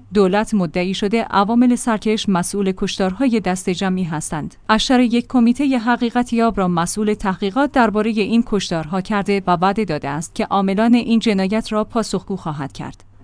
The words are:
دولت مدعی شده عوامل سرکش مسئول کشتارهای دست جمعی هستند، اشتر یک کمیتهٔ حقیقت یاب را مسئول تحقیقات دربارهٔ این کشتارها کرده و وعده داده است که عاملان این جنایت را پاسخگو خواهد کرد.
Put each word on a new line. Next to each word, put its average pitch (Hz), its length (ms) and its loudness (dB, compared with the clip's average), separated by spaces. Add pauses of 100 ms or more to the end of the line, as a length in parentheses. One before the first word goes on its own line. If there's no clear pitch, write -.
(140)
دولت 202 400 2
مدعی 180 400 0
شده 220 300 -2
عوامل 233 520 2
سرکش 214 540 -2
مسئول 190 480 0
کشتارهای 202 600 0
دست 185 300 -2
جمعی 185 340 -2
هستند، 160 520 -6 (140)
اشتر 220 300 4
یک 240 280 2
کمیتهٔ 247 500 2
حقیقت 240 560 -2
یاب 226 240 2
را 185 100 2
مسئول 180 460 0
تحقیقات 208 580 -2
دربارهٔ 214 500 2
این 233 240 2
کشتارها 180 560 -4
کرده 202 460 -2
و 175 140 4
وعده 202 240 2
داده 147 240 -4
است 147 260 -8
که 214 100 -2
عاملان 196 480 2
این 233 260 2
جنایت 202 520 0
را 214 120 0
پاسخگو 202 520 -4
خواهد 151 380 -8
کرد. - 300 -14 (200)